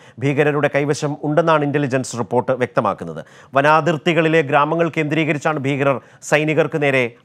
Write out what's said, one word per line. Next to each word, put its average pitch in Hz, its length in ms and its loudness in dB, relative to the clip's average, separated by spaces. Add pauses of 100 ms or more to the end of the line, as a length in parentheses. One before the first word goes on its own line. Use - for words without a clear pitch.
(200)
ഭീകരരുടെ 143 560 0
കൈവശം 143 480 -2
ഉണ്ടെന്നാണ് 156 400 2
intelligence 135 540 -2
report 120 340 -2
വ്യക്തമാക്കുന്നത്. 98 760 -4 (280)
വനാതിർത്തികളിലെ 156 880 2
ഗ്രാമങ്ങൾ 151 560 0
കേന്ദ്രീകരിച്ചാണ് 151 640 -2
ഭീകരർ 135 420 -2 (200)
സൈനികർക്ക് 151 600 0
നേരെ 131 320 0 (120)